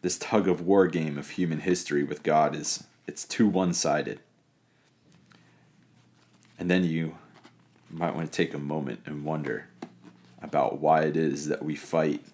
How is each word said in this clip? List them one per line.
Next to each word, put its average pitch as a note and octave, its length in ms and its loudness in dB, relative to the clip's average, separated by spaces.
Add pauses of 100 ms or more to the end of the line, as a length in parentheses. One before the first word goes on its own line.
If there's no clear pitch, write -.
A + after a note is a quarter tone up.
This - 160 -2
tug G#2+ 320 2
of E2+ 100 2
war F#2 280 6
game D#2+ 300 -2
of C#2+ 140 -10
human D#2+ 300 -2
history E2 420 0
with C#2+ 180 -6
God D2+ 320 4
is, D2+ 300 -6 (220)
it's - 180 -10
too - 240 2
one-sided. F2 720 0 (2500)
And F2 100 -4
then F2+ 140 4
you D#2+ 340 -2 (720)
might E2 240 -4
want D#2+ 160 -4
to - 60 -12
take E2+ 180 -2
a D2 60 -8
moment C#2+ 460 -6
and D2 180 -8
wonder D2 460 -6 (720)
about C#2+ 360 0
why D#2 260 4
it D#2 120 0
is D2+ 320 0
that D2 160 -4
we D2+ 100 -4
fight, D#2+ 480 -2 (120)